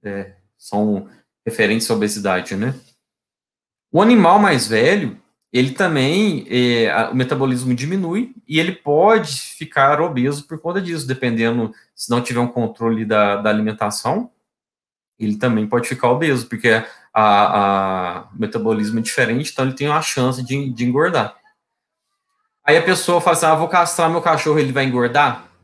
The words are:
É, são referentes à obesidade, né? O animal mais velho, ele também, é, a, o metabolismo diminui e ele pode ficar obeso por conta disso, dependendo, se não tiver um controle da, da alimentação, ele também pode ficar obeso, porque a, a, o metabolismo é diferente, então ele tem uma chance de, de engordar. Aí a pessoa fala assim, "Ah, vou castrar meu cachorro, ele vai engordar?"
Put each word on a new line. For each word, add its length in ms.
É, 300
são 500
referentes 440
à 40
obesidade, 640
né? 180
O 100
animal 380
mais 280
velho, 520
ele 200
também, 800
é, 420
a, 200
o 40
metabolismo 580
diminui 640
e 120
ele 140
pode 680
ficar 640
obeso 440
por 140
conta 220
disso, 260
dependendo, 680
se 140
não 120
tiver 180
um 80
controle 580
da, 320
da 120
alimentação, 800
ele 200
também 280
pode 220
ficar 220
obeso, 380
porque 220
a, 140
a, 1080
o 40
metabolismo 600
é 20
diferente, 500
então 140
ele 80
tem 140
uma 140
chance 420
de, 260
de 160
engordar. 500
Aí 140
a 60
pessoa 380
fala 140
assim, 100
"Ah, 100
vou 120
castrar 440
meu 100
cachorro, 380
ele 120
vai 120
engordar?" 640